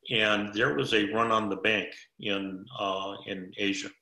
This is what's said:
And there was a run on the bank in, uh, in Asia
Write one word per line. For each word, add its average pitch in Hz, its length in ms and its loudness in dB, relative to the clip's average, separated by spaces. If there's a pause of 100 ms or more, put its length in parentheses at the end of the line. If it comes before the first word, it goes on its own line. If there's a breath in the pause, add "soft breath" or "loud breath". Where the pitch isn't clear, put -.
And 107 420 2
there 120 220 2
was 135 200 0
a 104 200 4
run 113 180 4
on 110 160 2
the 95 100 -2
bank 104 320 2 (320)
in, 98 440 -4 (140)
uh, 98 360 -2 (120)
in 95 300 -8
Asia 98 320 -2 (120)